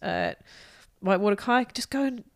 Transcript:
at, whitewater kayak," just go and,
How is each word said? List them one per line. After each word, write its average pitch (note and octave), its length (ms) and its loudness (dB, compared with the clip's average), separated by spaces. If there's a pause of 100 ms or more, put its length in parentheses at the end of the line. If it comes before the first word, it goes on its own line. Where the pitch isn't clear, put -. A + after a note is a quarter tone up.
at, F2 400 -2 (600)
whitewater F#3+ 320 2
kayak," A#3+ 400 0
just - 160 -8
go C#4 140 0
and, B3+ 180 -4 (140)